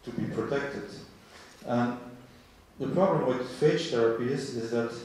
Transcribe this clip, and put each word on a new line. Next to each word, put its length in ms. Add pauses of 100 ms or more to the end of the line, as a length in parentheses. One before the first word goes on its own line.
to 80
be 220
protected. 560 (760)
And 300 (800)
the 80
problem 400
with 320
phage 300
therapy 420
is, 240
is 160
that 220 (120)